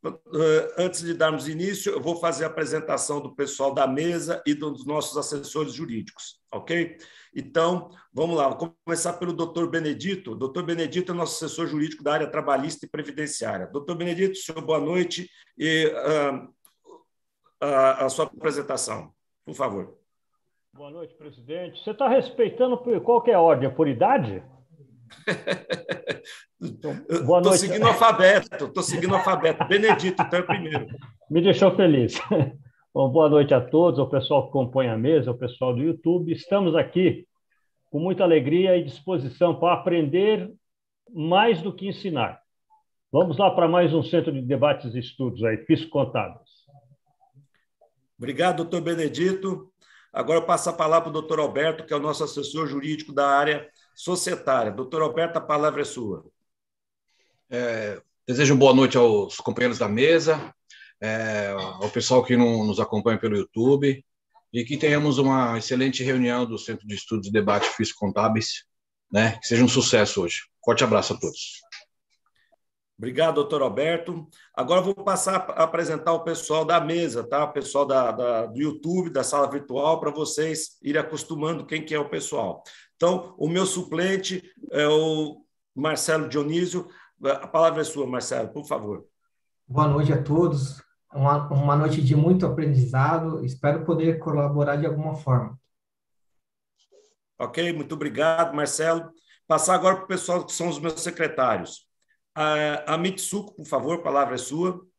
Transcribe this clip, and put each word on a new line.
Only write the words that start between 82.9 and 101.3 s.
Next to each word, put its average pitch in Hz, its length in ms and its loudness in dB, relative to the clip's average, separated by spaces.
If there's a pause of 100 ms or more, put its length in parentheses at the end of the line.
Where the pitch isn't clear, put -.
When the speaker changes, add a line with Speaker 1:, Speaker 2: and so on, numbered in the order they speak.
Speaker 1:
Então, - 420 0
o 147 100 0
meu 180 160 2
suplente 185 800 -4 (300)
é 147 160 2
o 156 560 0 (320)
Marcelo 147 520 -2
Dionísio. 165 600 -2 (360)
A 139 220 -2
palavra 160 360 2
é - 20 0
sua, 143 200 -6
Marcelo, 123 440 -4
por 147 180 -12
favor. 104 400 -6 (600)
Speaker 4:
Boa 151 200 2
noite 147 260 2
a 131 80 2
todos. 147 640 0 (300)
Uma, 143 400 0
uma 143 240 2
noite 151 260 2
de 135 140 4
muito 180 280 4
aprendizado. 147 1000 0
Espero 147 400 -2
poder 160 340 0
colaborar 143 560 0
de 147 120 0
alguma 156 280 -2
forma. 113 420 -2 (1800)
Speaker 1:
Ok, 165 340 -4
muito 151 220 -6
obrigado, 156 600 0
Marcelo. 160 580 -2 (340)
Passar 160 300 2
agora 185 220 4
pro - 100 -14
pessoal 180 360 -2
que - 80 -12
são 170 160 -4
os 147 120 -6
meus 160 200 -6
secretários. 127 880 -2 (460)